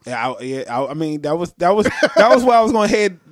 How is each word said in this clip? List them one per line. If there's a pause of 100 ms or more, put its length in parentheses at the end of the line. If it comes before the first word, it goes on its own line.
Yeah,
I,
yeah,
I,
I
mean,
that
was,
that
was, (160)
<laughs>
that
was
where
I
was
gonna
head (120)